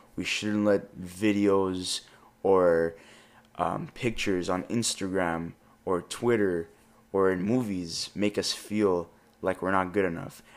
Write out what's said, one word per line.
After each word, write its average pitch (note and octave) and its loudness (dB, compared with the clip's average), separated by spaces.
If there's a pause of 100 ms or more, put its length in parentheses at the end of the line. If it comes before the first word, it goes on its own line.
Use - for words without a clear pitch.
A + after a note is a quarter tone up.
(160)
we F#2 -6
shouldn't G#2+ -2
let G#2 2
videos F#2+ 0 (400)
or, E2+ 4 (640)
um, E2+ -4
pictures F#2+ -2
on F2+ -2
Instagram F2+ -2 (320)
or F2 0
Twitter G2+ 0 (440)
or F#2+ 4
in F2+ -2
movies G2+ -2
make G2+ -2
us - -2
feel G2 0 (320)
like F#2 -2
we're F#2 -2
not F#2 0
good G2 2
enough. F2 -6 (120)